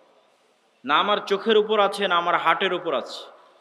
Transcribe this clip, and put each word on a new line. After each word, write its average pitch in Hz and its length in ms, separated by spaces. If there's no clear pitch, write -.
না 143 140
আমার 202 200
চোখের 202 380
উপর 214 240
আছে, 196 280
না 175 80
আমার 175 180
হার্টের 165 380
উপর 165 220
আছে, - 300